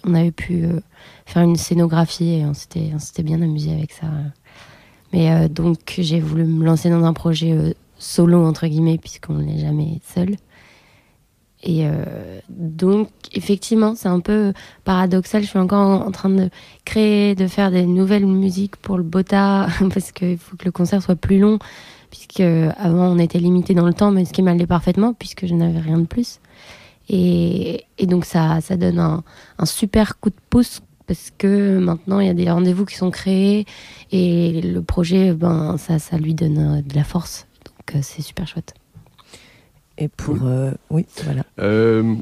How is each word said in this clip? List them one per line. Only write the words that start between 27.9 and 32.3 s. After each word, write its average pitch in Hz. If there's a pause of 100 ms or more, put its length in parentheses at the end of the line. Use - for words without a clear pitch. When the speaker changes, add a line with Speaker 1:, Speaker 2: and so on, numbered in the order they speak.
Speaker 1:
et 196
donc, 180
ça, 160
ça 185
donne 175
un, 160 (340)
un -
super -
coup 214
de - (140)
pouce, - (260)
parce -
que 196
maintenant, 180
il 190
y -
a 180